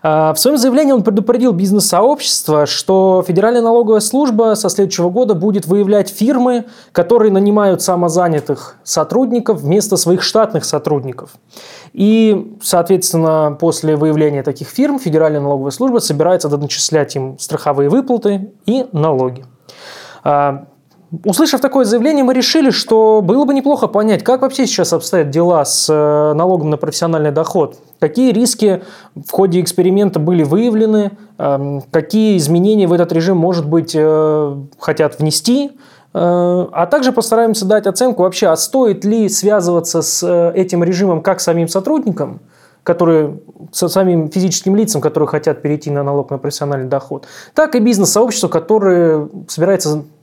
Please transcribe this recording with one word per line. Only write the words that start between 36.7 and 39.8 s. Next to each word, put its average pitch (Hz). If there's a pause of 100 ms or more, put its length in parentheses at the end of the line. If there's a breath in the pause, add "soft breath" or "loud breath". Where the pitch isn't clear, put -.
также 262
постараемся 226
дать 208
оценку 214
вообще, 185
а 160
стоит 226
ли 214
связываться 175